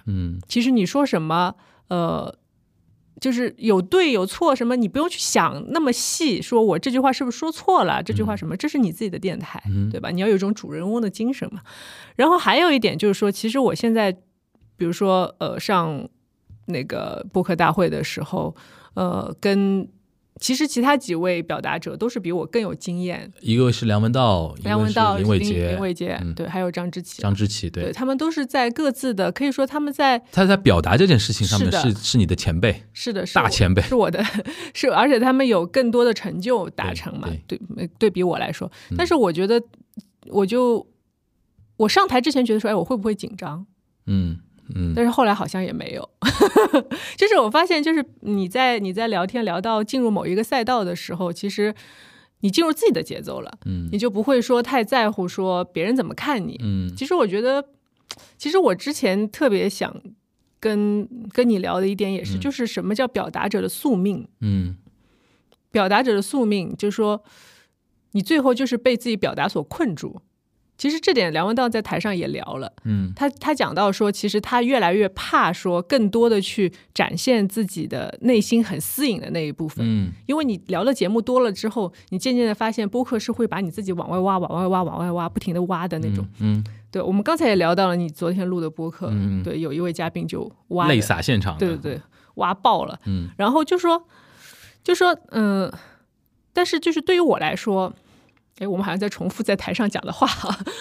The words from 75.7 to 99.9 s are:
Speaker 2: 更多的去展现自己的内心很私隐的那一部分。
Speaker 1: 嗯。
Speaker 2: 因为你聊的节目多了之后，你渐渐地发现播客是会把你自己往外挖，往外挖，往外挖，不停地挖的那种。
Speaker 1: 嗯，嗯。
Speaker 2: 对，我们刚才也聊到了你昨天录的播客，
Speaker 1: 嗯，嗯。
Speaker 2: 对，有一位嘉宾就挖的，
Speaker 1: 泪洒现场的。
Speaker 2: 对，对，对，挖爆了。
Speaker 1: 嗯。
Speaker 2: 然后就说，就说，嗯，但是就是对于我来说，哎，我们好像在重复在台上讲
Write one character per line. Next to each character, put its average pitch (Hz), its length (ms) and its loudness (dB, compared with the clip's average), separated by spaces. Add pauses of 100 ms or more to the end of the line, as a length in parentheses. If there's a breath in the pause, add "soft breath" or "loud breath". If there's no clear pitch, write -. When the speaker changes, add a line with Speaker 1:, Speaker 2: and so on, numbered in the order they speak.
Speaker 2:
更 220 300 2
多 233 180 4
的 220 100 4
去 190 320 0 (220 loud breath)
展 - 240 0
现 214 320 2
自 220 160 -2
己 180 220 -6
的 - 340 -8
内 247 180 4
心 226 240 2
很 - 160 -4
私 269 300 -2
隐 190 100 -2
的 - 120 -10
那 165 160 -4
一 147 40 -6
部 160 160 -6
分。 143 220 -8
Speaker 1:
嗯。 101 240 0 (140)
Speaker 2:
因 277 100 0
为 311 80 0
你 220 220 -2
聊 180 180 -2
的 269 80 4
节 190 160 0
目 220 140 0
多 254 180 2
了 240 100 2
之 196 160 -6
后， 208 240 -4 (200 soft breath)
你 185 80 -4
渐 254 180 0
渐 240 100 4
地 214 80 0
发 220 160 -2
现 220 160 -4
播 240 160 -2
客 240 160 -2
是 226 140 -4
会 226 140 0
把 196 160 -4
你 180 80 -4
自 220 120 -10
己 190 80 -4
往 170 200 -6
外 175 80 -2
挖， 190 200 2
往 180 160 -4
外 180 120 -2
挖， 185 160 2
往 170 160 -4
外 175 140 -4
挖， 170 140 -4
不 - 140 -6
停 175 140 -4
地 175 80 0
挖 180 260 -4
的 170 120 -4
那 107 140 -2
种。 98 80 -2 (180)
Speaker 1:
嗯， 107 180 2
嗯。 107 60 -2 (260 loud breath)
Speaker 2:
对， 190 100 -4
我 180 100 -2
们 202 120 2
刚 302 120 0
才 320 140 2
也 208 80 4
聊 170 180 4
到 190 140 4
了 175 80 0
你 175 140 -2
昨 165 200 -4
天 185 160 -2
录 180 140 -2
的 160 80 -4
播 160 220 -8
客， 170 180 -10
Speaker 1:
嗯， 98 320 0
嗯。 - 20 -2
Speaker 2:
对， 143 160 -4
有 160 140 -4
一 151 80 -4
位 175 100 -2
嘉 165 200 -4
宾 170 180 -6
就 - 240 -8 (160)
挖 175 200 2
的， 151 60 6
Speaker 1:
泪 113 60 4
洒 87 220 0
现 120 180 2
场 80 160 -4
的。 78 40 -10
Speaker 2:
对， 175 180 0
对， 143 160 -8
对， 147 80 -12 (320 soft breath)
挖 185 180 0
爆 196 320 2
了。 - 220 -12
Speaker 1:
嗯。 90 320 -4
Speaker 2:
然 202 120 2
后 302 140 2
就 359 140 0
说， 339 280 0 (800 loud breath)
就 349 100 2
说， 359 240 2 (120)
嗯， 202 420 0 (800 loud breath)
但 359 140 2
是 349 120 -2
就 320 140 0
是 320 80 -2
对 359 160 2
于 349 40 4
我 302 180 4
来 156 180 -2
说， 190 380 -2 (640 soft breath)
哎， 185 80 -6
我 202 80 -2
们 185 80 -2
好 - 80 -4
像 170 80 -2
在 202 80 -2
重 185 220 -6
复 - 140 -6
在 202 120 0
台 190 200 -4
上 208 140 0
讲 - 180 -4